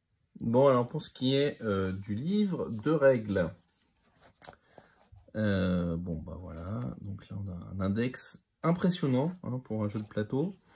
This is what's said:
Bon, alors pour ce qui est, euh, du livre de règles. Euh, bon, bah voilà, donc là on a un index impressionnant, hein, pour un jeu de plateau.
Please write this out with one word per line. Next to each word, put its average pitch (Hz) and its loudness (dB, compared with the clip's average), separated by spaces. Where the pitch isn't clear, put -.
Bon, 123 6
alors 123 6
pour 156 -6
ce - -10
qui 131 0
est, 143 0
euh, 95 0
du 101 -6
livre 175 0
de 113 -2
règles. 110 4
Euh, 92 2
bon, 85 -4
bah 80 -10
voilà, 87 -8
donc 101 -12
là 104 -8
on 101 -8
a 92 -8
un 92 -10
index 104 -2
impressionnant, 170 2
hein, 123 -6
pour 110 -4
un - 0
jeu 107 -4
de 107 -8
plateau. 131 -4